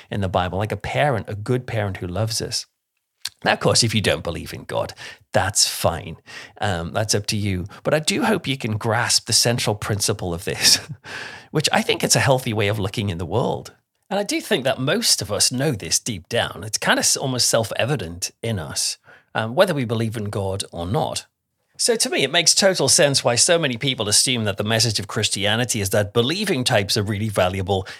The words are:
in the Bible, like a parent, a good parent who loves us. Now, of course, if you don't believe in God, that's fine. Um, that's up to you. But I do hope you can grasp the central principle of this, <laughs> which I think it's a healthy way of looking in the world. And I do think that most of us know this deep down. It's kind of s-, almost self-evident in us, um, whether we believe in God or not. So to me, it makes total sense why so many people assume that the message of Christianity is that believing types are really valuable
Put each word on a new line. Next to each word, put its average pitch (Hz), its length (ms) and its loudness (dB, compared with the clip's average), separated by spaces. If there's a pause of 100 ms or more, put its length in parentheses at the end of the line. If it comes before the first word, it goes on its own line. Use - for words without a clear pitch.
(100)
in 104 100 -4
the 98 80 0
Bible, 90 300 0
like 107 140 -2
a 104 40 -2
parent, 131 520 0
a 110 60 -8
good 123 320 -2
parent 104 320 -4
who 95 80 -6
loves 101 340 -2
us. - 260 -6 (760)
Now, 104 120 2
of 107 60 -2
course, - 220 4
if 110 120 0
you 107 80 2
don't 76 200 2
believe 82 300 -8
in - 120 -12
God, - 280 -4 (400)
that's 98 340 2
fine. - 520 -2 (420)
Um, 85 320 -2
that's 107 220 0
up 101 120 0
to 113 120 -2
you. 95 260 -2 (180)
But 143 120 0
I 151 40 4
do 196 260 -2
hope 202 220 0
you 135 120 0
can 107 180 -2
grasp 117 500 0
the 120 60 -4
central 120 420 2
principle 98 600 -2
of 82 100 -8
this, - 340 4 (380)
<laughs> - 340 -14
which 151 220 0
I - 80 4
think - 240 0
it's 254 120 4
a - 40 4
healthy 131 320 2
way 104 160 2
of 104 100 0
looking 101 300 -2
in 85 80 -2
the 90 80 -4
world. 104 480 -2 (380)
And 190 80 -2
I 208 60 0
do 311 180 -4
think 160 220 0
that 131 140 0
most 165 440 2
of 104 100 -6
us - 180 2
know 131 220 0
this 90 260 -2
deep 98 300 -6
down. 107 380 -2
It's 110 100 -4
kind - 220 2
of - 60 0
s-, - 120 2
almost 127 320 0
self-evident 110 840 -2 (120)
in 113 160 -2
us, - 400 -4 (360)
um, 113 200 -4
whether 185 180 4
we 139 140 -2
believe 113 320 -2
in 107 60 -4
God 98 460 -4
or 85 160 -6
not. - 380 -2 (560)
So 233 160 4
to 226 140 0
me, 349 140 2
it 127 60 2
makes 170 240 4
total 165 360 4
sense 143 340 4
why 120 120 4
so 170 220 4
many 135 200 0
people 127 280 -2
assume 113 380 2
that 98 140 0
the 107 60 -2
message 113 360 2
of 98 80 -8
Christianity 107 720 0
is 92 100 0
that 98 220 2
believing 156 500 0
types 113 360 2
are 107 40 2
really 107 280 -2
valuable 95 580 0 (120)